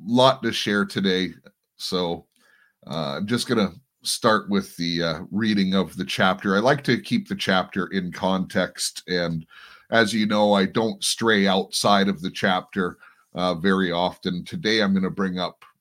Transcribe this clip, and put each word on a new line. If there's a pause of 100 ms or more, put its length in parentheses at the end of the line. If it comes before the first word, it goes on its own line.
lot
to
share
today, (440)
so, (600)
uh,
I'm
just
gonna (300)
start
with
the,
uh, (100)
reading
of
the
chapter.
I
like
to
keep
the
chapter
in
context,
and (440)
as
you
know,
I
don't
stray
outside
of
the
chapter, (360)
uh,
very
often.
Today,
I'm
gonna
bring
up, (160)